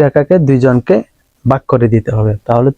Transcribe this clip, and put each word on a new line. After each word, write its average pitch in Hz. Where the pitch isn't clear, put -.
টাকাকে 143
দুইজনকে 127
ভাগ 131
করে 120
দিতে 110
হবে। 107
তাহলে 120